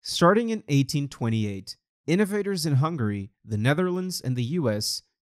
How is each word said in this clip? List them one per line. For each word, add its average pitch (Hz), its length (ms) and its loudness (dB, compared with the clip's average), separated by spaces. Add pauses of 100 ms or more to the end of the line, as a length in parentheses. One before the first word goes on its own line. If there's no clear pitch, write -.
Starting 208 460 4
in 220 180 -4
eighteen 139 420 2
twenty-eight, 107 680 -4 (300)
innovators 196 580 0
in 147 120 2
Hungary, 117 560 0 (120)
the 110 140 -4
Netherlands, 180 600 0
and 127 160 -4
the 123 100 -2
U 139 260 0
S 107 320 -4 (200)